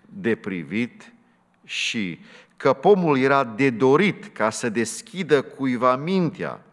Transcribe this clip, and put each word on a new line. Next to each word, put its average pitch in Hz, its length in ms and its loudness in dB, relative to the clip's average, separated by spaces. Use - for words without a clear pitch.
de 104 260 -4
privit 95 800 -8
și - 540 -6
că 139 160 2
pomul 170 460 4
era 139 260 2
de 120 260 0
dorit 135 560 2
ca 110 240 -2
să - 180 -6
deschidă 127 760 -2
cuiva 127 540 0
mintea. 135 640 -4